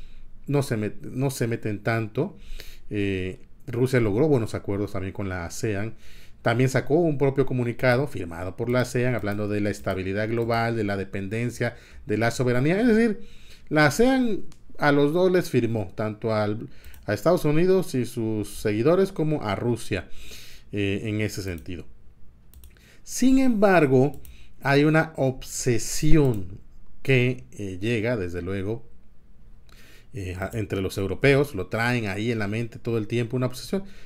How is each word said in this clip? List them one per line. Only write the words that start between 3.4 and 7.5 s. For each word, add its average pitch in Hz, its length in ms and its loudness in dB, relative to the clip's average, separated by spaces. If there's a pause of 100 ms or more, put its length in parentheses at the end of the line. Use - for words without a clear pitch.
Rusia 127 340 2
logró 117 280 2
buenos 117 260 0
acuerdos 101 380 -4
también 95 200 -6
con 101 160 -8
la 92 160 -6
asean. 107 500 -4 (480)
También 123 280 2
sacó 131 240 0
un 160 240 2
propio 139 260 2
comunicado 123 600 2